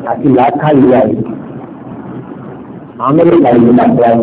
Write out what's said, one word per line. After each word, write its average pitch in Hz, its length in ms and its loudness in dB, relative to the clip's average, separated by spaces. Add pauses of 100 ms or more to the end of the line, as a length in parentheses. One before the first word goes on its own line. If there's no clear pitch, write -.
Àti 117 240 -4
làákàyè 143 580 2
wa 123 140 4
yìí. 107 240 0 (1700)
Àwọn 127 180 -2
mẹ́rẹ̀ẹ̀ta 165 380 4
yìí 117 220 4
takò 120 260 4
wá. 117 120 4 (120)